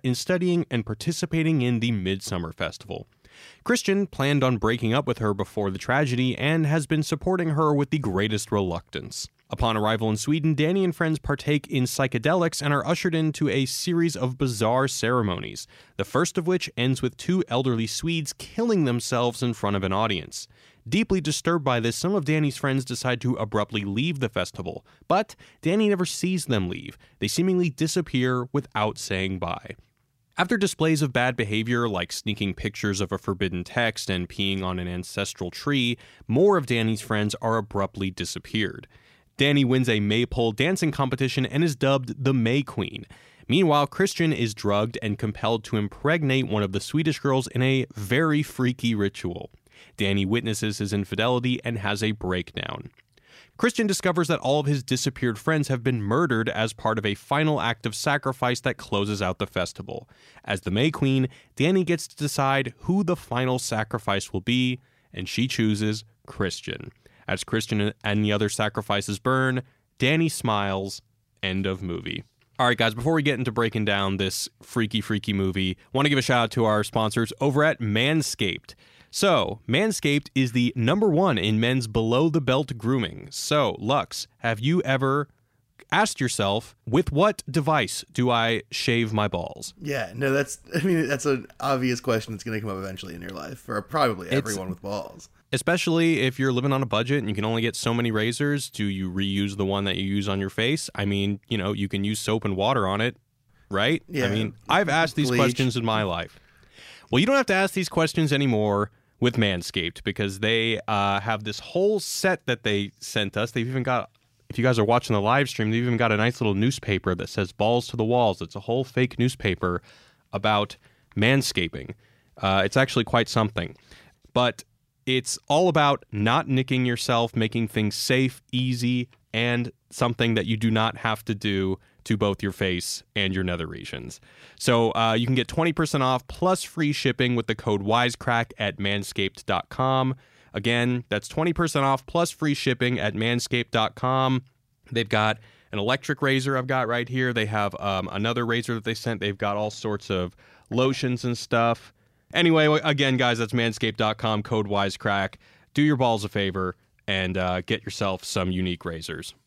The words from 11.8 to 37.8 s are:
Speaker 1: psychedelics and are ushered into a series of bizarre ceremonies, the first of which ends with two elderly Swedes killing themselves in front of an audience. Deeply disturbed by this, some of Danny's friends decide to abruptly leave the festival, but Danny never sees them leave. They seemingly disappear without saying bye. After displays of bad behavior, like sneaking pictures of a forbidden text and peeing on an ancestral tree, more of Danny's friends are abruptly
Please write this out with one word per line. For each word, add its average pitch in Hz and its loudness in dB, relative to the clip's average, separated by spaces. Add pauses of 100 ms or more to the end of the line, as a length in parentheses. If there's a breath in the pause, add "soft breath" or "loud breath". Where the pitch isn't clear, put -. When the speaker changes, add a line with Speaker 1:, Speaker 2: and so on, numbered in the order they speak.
Speaker 1:
psychedelics 147 0
and 147 0
are 143 0
ushered 165 0
into 156 0
a 127 2
series 170 0
of 127 -2
bizarre 123 2
ceremonies, 107 0 (300 loud breath)
the - -4
first - 0
of 160 -2
which 185 0
ends 127 0
with 123 -2
two 180 0
elderly 120 0
Swedes 165 -4
killing 226 0
themselves 120 0
in 120 0
front 101 -2
of 95 0
an 95 0
audience. 101 -2 (400 soft breath)
Deeply 190 0
disturbed 156 0
by 127 2
this, 117 0
some 185 -2
of 175 0
Danny's 151 0
friends 135 0
decide 123 -4
to 127 0
abruptly 107 -2
leave 135 -2
the 123 0
festival, 90 -6 (240 soft breath)
but 196 0 (240 loud breath)
Danny 208 2
never 180 2
sees 185 -2
them 101 0
leave. 82 -10 (220 soft breath)
They 104 -2
seemingly 180 2
disappear 127 0
without 107 -2
saying 95 -2
bye. - -6 (600)
After 185 2
displays 160 2
of 139 0
bad 123 0
behavior, 113 0
like 90 -2
sneaking 101 -4
pictures 101 -2
of 95 -2
a 95 -4
forbidden 92 -2
text - -2
and 90 -2
peeing 98 -2
on 90 -4
an 87 -6
ancestral 90 -6
tree, 135 -2 (300 loud breath)
more 185 4
of 143 0
Danny's 113 0
friends 104 0
are 113 0
abruptly 98 -2